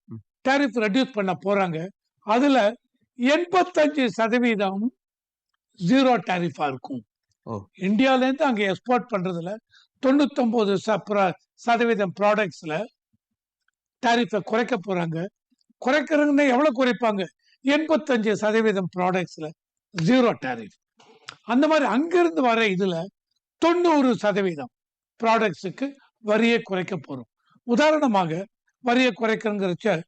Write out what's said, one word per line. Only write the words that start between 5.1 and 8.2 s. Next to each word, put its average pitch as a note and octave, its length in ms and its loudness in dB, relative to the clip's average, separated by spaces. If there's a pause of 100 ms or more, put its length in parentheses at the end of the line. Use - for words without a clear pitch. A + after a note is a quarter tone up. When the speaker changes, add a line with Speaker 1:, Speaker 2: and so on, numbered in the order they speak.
Speaker 2:
ஜீரோ B3+ 280 4 (100)
டாரிஃபா F3 400 -4
இருக்கும். A#3+ 380 -8 (380)
Speaker 1:
ஓ. G2+ 240 -12 (140)
Speaker 2:
இந்தியால A#3 360 2
இருந்து C4+ 280 0